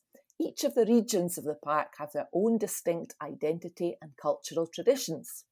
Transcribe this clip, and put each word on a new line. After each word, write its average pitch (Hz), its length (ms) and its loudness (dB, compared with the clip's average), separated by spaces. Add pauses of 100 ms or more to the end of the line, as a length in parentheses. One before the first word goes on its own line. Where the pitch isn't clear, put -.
(420)
Each - 220 -4
of 277 100 2
the 226 120 4
regions 214 520 4
of 135 60 -8
the 147 100 -4
park 147 440 -2
have 147 160 -10
their 147 200 -4
own 220 240 4
distinct 170 640 -2
identity 165 800 -4
and 151 140 -20
cultural 156 520 -2
traditions. 175 840 0